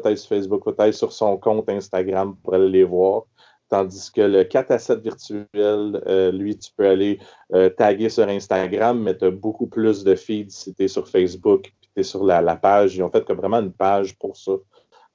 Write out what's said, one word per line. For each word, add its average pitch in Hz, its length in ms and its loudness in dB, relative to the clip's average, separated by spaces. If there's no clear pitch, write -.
être 107 120 0
sur - 120 -18
Facebook, 101 340 -2
faut 104 140 -4
être 107 160 2
sur - 200 -6
son 104 240 0
compte - 300 -2
Instagram 95 760 -4
pour 92 100 -4
aller 95 160 4
les 95 140 4
voir. 92 400 2
Tandis 95 420 -4
que 117 100 0
le 98 220 4
quatre 131 260 -2
à 127 80 2
sept 113 240 -2
virtuel, 104 540 -12
euh, 104 760 0
lui, 98 280 -6
tu - 180 -20
peux 98 100 2
aller, 98 300 2
euh, 92 140 6
taguer 107 400 2
sur 110 180 2
Instagram, 101 760 -2
mais 95 160 -2
t'as 92 140 0
beaucoup 110 340 -6
plus 110 380 0
de 95 120 4
feeds 104 360 -6
si - 240 -16
t'es 98 120 0
sur - 200 -6
Facebook, 92 760 0
puis - 140 -20
t'es 98 80 -2
sur 95 200 -6
la, 87 180 4
la 82 140 0
page. 98 400 2
Ils 92 80 -4
ont 87 60 -2
fait 110 160 0
comme 92 120 -4
vraiment 101 220 -2
une 98 140 -4
page 98 460 -2
pour - 180 -10
ça. - 140 -6